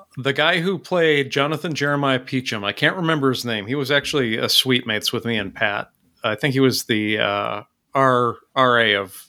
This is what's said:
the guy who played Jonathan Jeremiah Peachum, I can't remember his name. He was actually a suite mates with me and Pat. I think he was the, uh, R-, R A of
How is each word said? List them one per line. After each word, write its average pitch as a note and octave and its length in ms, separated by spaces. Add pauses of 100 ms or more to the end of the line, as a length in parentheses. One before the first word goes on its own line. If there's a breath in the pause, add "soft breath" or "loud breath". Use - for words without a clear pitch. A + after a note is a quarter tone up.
(160)
the C#3 160
guy E3 280
who F3+ 180
played D3+ 520
Jonathan D3+ 440
Jeremiah C#3+ 460
Peachum, B2 440
I G2+ 80
can't E3+ 240
remember D#3+ 340
his B2 140
name. G#2+ 220
He B2 80
was C#3 160
actually C3+ 460
a B2 120
suite - 380
mates G#2+ 260
with A#2 120
me A#2 120
and G2 180
Pat. G#2 360 (340)
I A2 100
think C3+ 200
he C3+ 60
was C3 240
the, G#2+ 340
uh, G#2 440 (320)
R-, B2 420 (180)
R B2+ 260
A A2 140
of G2+ 340